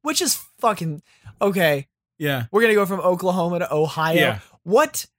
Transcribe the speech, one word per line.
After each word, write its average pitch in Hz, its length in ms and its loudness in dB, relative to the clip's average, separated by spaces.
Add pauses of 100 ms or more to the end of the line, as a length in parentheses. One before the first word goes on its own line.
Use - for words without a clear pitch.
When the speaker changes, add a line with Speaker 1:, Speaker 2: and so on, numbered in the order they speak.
Speaker 1:
Which 302 220 -2
is 247 120 0 (240)
fucking, 165 440 -2 (360)
okay. 170 460 2 (320)
Speaker 2:
Yeah. 139 340 -4
Speaker 1:
We're 214 100 2
gonna 220 120 4
go 202 140 2
from 190 120 -4
Oklahoma 175 600 0
to 180 120 -4
Ohio. 160 440 0
Speaker 2:
Yeah. 127 240 2 (240)
Speaker 1:
What? 277 420 0 (140)